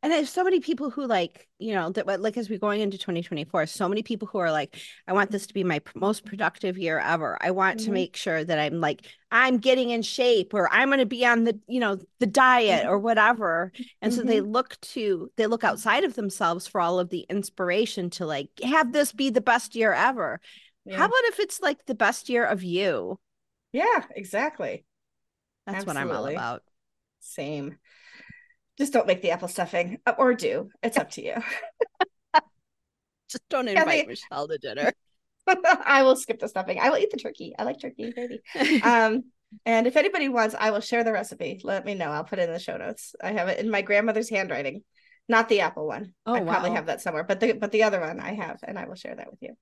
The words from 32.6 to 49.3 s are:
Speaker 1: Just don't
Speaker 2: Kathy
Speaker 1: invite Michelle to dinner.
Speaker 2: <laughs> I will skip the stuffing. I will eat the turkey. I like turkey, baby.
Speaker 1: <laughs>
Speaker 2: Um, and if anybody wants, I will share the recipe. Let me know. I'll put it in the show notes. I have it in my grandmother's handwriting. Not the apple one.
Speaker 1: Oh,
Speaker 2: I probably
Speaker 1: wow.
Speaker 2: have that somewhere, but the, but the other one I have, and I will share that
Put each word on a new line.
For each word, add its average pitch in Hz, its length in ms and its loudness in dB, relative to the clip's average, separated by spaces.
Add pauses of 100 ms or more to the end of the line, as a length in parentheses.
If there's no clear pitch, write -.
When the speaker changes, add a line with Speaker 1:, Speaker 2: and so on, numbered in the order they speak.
Speaker 1:
Just - 200 -12
don't 254 180 -2
Speaker 2:
Kathy 202 120 2
Speaker 1:
invite 320 300 4
Michelle 143 400 -8
to 156 100 -4
dinner. 135 340 -2 (300)
Speaker 2:
<laughs> - 240 -10
I 359 560 6
will 262 140 8
skip 247 220 -6
the - 100 -6
stuffing. 185 300 -4
I 240 120 4
will 294 80 4
eat 403 120 2
the - 60 -6
turkey. - 420 -10
I 214 60 -2
like 269 160 -6
turkey, 240 340 -10
baby. 240 260 -10 (140)
Speaker 1:
<laughs> 285 280 2
Speaker 2:
Um, 226 420 4 (420)
and 226 200 4
if 262 100 2
anybody 330 340 2
wants, 220 280 2
I 220 120 2
will 208 100 0
share 233 240 0
the 226 80 0
recipe. 190 500 -6
Let 196 220 -4
me 202 100 -6
know. 170 160 -4
I'll 151 140 -4
put 185 140 -8
it 175 100 0
in 165 60 -4
the 175 40 -6
show - 200 -8
notes. - 440 -12
I 185 100 -4
have 185 160 -2
it 190 100 -2
in 214 120 -2
my 202 120 0
grandmother's 214 480 2
handwriting. 170 520 -4 (460)
Not 226 220 4
the 208 100 4
apple 180 260 -2
one. 143 280 -8 (100)
Speaker 1:
Oh, 220 100 -2
Speaker 2:
I 240 60 0
probably 175 300 0
Speaker 1:
wow. 226 60 0
Speaker 2:
have 160 100 -4
that 156 160 -6
somewhere, 165 220 -4
but 190 160 -2
the, 233 120 2
but 202 200 -4
the 220 100 4
other 202 180 4
one 170 200 -6
I 185 140 -8
have, 190 320 -10
and 196 120 -10
I - 80 -10
will - 80 -14
share - 200 -14
that - 160 -16